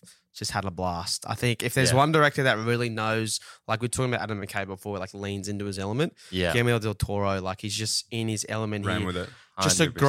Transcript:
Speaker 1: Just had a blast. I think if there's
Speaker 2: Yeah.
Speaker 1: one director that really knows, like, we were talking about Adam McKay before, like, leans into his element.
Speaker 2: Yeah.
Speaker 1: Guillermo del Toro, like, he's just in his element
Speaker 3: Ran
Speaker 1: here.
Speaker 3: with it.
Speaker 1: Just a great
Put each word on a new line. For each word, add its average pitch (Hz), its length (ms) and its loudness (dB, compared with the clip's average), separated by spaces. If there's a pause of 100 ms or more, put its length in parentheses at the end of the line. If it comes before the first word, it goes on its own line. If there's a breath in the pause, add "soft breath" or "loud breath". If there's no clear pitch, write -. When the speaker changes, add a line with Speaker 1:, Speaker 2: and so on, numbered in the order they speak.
(340 loud breath)
Speaker 1:
Just - 180 -6
had 98 140 -2
a 95 60 -4
blast. 87 560 -4
I 110 80 -2
think - 280 0
if 123 100 -2
there's 131 180 4
Speaker 2:
Yeah. 127 60 4
Speaker 1:
one 147 140 6
director 147 320 4
that 123 140 4
really 117 320 0
knows, 110 500 0 (280 loud breath)
like, 110 140 -2
we 123 40 -4
were 120 40 0
talking 127 240 0
about 113 100 0
Adam 104 180 -4
McKay 98 240 -6
before, 98 320 -8
like, 92 160 -8
leans 98 360 -6
into 101 160 -4
his 98 140 -6
element. 107 340 -2 (160 loud breath)
Speaker 2:
Yeah. 90 240 2
Speaker 1:
Guillermo 120 260 4
del 107 160 -2
Toro, 101 460 0
like, 92 200 -6
he's 104 140 -4
just 110 360 -2
in 113 160 -2
his 107 220 -2
element 107 360 -2
Speaker 3:
Ran 92 140 0
Speaker 1:
here. 92 80 -2
Speaker 3:
with 90 100 -2
it. 90 120 -6 (320 loud breath)
Speaker 1:
Just 95 180 4
a 160 80 6
great 123 220 -2